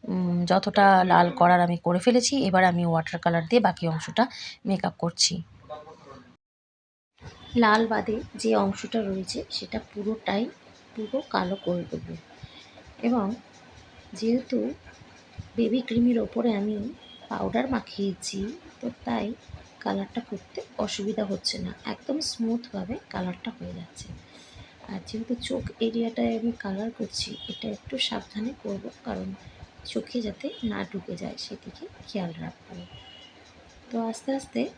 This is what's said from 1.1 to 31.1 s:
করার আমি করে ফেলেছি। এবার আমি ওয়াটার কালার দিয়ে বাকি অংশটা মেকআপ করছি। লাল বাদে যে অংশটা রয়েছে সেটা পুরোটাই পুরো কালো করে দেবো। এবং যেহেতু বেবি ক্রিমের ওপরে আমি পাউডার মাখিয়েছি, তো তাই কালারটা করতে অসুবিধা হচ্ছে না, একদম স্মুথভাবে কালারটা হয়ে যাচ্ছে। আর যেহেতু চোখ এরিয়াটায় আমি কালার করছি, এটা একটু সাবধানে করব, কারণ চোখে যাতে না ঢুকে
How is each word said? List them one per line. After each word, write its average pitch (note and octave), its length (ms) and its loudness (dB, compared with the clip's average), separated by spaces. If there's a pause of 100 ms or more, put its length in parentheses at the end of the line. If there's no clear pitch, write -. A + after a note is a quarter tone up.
করার F3 220 8
আমি F3 160 2
করে F3 220 2
ফেলেছি। B3 340 4 (120)
এবার F#3 200 6
আমি F3 200 4
ওয়াটার E3 340 2
কালার E3+ 280 2
দিয়ে A#3+ 140 6
বাকি F#3 260 2
অংশটা D#3+ 360 2 (420)
মেকআপ G3 320 0
করছি। - 360 0 (2250)
লাল A3 320 8
বাদে G#3+ 300 0 (180)
যে A3+ 200 0
অংশটা G3 460 0
রয়েছে F#3+ 380 -4 (100)
সেটা G#3+ 300 -6
পুরোটাই G#3 640 -2 (460)
পুরো A3 280 -6 (120)
কালো F#3 260 0
করে F3 280 -2
দেবো। E3 300 -8 (920)
এবং A#3 220 2 (880)
যেহেতু A#3+ 440 0 (1000)
বেবি A3+ 260 2
ক্রিমের A#3+ 380 4
ওপরে A#3 360 0
আমি G#3 200 0 (520)
পাউডার G3+ 440 0
মাখিয়েছি, G3 680 -4 (380)
তো A#3+ 100 -6 (160)
তাই A#3 220 -2 (540)
কালারটা G3 420 -4
করতে - 380 -10 (180)
অসুবিধা G#3 480 -2
হচ্ছে - 340 -4
না, F3+ 120 -6 (140)
একদম - 360 -4
স্মুথভাবে A3+ 760 -4 (140)
কালারটা F#3 420 -6
হয়ে F3 220 -12
যাচ্ছে। - 340 -14 (800)
আর G3 180 -6
যেহেতু A3+ 360 -4
চোখ - 220 -2 (160)
এরিয়াটায় A3+ 580 0
আমি A3+ 220 0
কালার G3+ 320 -4
করছি, - 380 -6 (200)
এটা A3+ 200 -8
একটু G#3 280 -10
সাবধানে A3 540 -4 (100)
করব, G3 220 -6 (200)
কারণ F#3+ 240 -4 (580)
চোখে - 360 -4
যাতে G#3+ 260 -6 (160)
না G#3 200 -2
ঢুকে F#3 320 -8